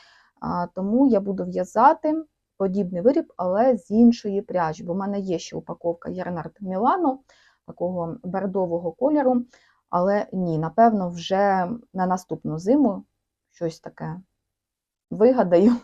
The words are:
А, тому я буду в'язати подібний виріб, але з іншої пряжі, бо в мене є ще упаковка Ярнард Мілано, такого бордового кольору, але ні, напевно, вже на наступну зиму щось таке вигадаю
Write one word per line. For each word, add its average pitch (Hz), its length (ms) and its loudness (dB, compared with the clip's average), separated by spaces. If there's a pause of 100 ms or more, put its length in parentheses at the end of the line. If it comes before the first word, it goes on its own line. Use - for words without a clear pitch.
(400)
А, 175 280 -4
тому 214 400 2
я 220 120 4
буду 190 260 -4
в'язати 254 800 2 (340)
подібний 185 440 -2
виріб, 285 360 2
але 208 400 2
з - 140 -14
іншої 220 500 4
пряжі, 165 420 -4
бо 170 100 -6
в 185 40 -4
мене 202 220 -6
є 185 200 -4
ще - 180 -14
упаковка 170 520 -8
Ярнард 175 520 -8
Мілано, 262 580 0 (480)
такого 175 560 -6
бордового 185 680 -4
кольору, 254 540 2 (440)
але 196 440 0
ні, 175 240 -2
напевно, 190 520 2
вже 185 600 0 (240)
на 185 120 -2
наступну 165 520 -6
зиму 202 460 0 (480)
щось 165 280 -8
таке 160 420 -12 (920)
вигадаю 202 600 4 (120)